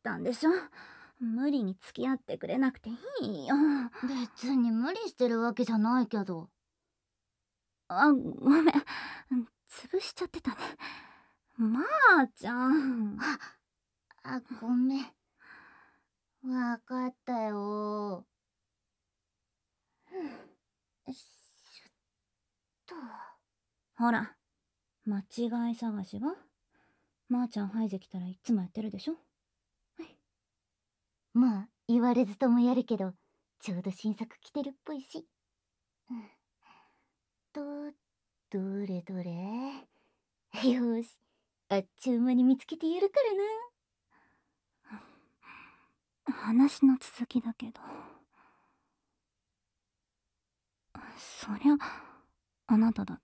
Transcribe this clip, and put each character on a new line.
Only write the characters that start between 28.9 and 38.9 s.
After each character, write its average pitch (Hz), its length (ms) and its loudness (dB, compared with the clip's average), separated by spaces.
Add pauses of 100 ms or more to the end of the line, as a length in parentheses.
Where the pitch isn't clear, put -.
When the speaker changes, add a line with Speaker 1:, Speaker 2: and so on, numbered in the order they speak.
Speaker 1:
で 190 80 -10
し - 120 -12
ょ？ - 20 -2
は 330 60 -8 (840)
い。 - 120 -20 (1160)
Speaker 2:
ま 233 260 4
あ、 214 80 -12 (200)
言 233 120 4
わ 240 140 4
れ 240 100 4
ず 208 120 -6
と 269 120 2
も 240 120 6
や 247 140 4
る 247 100 2
け 226 120 -2
ど、 190 180 -4 (460)
ち - 120 -8
ょ 175 60 -6
う 185 40 -6
ど 196 80 -6
新 208 240 -4
作 - 260 -12
来 - 100 -20
て 285 120 -6
る 277 80 -6
っ - 20 -12 (120)
ぽ 311 100 -10
い 269 80 -10
し。 - 260 -16 (840)
う 247 40 -10
ん。 214 160 -14 (1200)
と、 294 400 -10 (580)
ど 202 80 -4 (280)
れ 185 160 -6